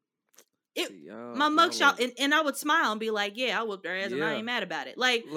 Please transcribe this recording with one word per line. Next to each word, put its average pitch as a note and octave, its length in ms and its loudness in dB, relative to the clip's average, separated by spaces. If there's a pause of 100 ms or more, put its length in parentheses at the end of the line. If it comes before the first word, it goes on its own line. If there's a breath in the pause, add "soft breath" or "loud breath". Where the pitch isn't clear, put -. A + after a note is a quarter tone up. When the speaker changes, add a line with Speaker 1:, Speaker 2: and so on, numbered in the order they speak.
(720)
Speaker 1:
It, D#4 140 -2
Speaker 2:
See, F#3 200 -18
y'all, A#3 280 -12
Speaker 1:
my D4 140 2
Speaker 2:
y'all E4 180 6
Speaker 1:
mugshot, D4 320 4
Speaker 2:
are A#3 40 0
Speaker 1:
and, B3 140 -2
and C#4 160 0
I D#4 80 6
would C#4+ 140 0
smile D4 360 2
and G#3+ 100 -4
be A3 100 -2
like, G3+ 240 -2
"Yeah, A3+ 240 -2
I A#3 40 -2
whooped G3 220 -6
her E3+ 80 -4
ass G3 200 -4
and D3 100 -2
I A3 80 0
Speaker 2:
Yeah. - 60 -2
Speaker 1:
ain't A3 80 -6
mad A#3+ 180 -2
about D#3+ 240 -6
it." - 100 -14
Like, A#3+ 280 2 (120)